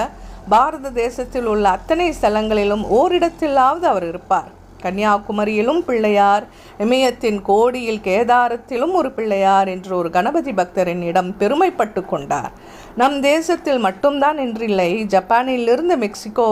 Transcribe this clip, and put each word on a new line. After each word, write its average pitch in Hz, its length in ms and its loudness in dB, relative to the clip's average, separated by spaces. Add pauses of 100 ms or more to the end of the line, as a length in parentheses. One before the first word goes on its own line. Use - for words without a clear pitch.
(480)
பாரத 269 460 2
தேசத்தில் 247 540 -4
உள்ள 208 220 0
அத்தனை 320 400 0
ஸ்தலங்களிலும் 214 840 0
ஓரிடத்திலாவது 330 960 2
அவர் 190 200 0
இருப்பார். 175 440 -4 (260)
கன்னியாகுமரியிலும் 208 1040 0
பிள்ளையார், 208 640 2 (340)
இமயத்தின் 247 600 0
கோடியில் 226 600 0
கேதாரத்திலும் 240 920 0
ஒரு 311 180 0
பிள்ளையார் 196 580 2
என்று 185 260 -8
ஒரு 170 140 -2
கணபதி 254 440 -2
பக்தர் 180 360 -2
என்னிடம் 175 440 -2
பெருமைப்பட்டு 226 720 0
கொண்டார். 139 480 -6 (440)
நம் 277 260 0
தேசத்தில் 302 600 0
மட்டும்தான் 277 560 0
என்றில்லை, 220 540 -2 (160)
ஜப்பானிலிருந்து 247 880 2
மெக்சிகோ 214 540 -2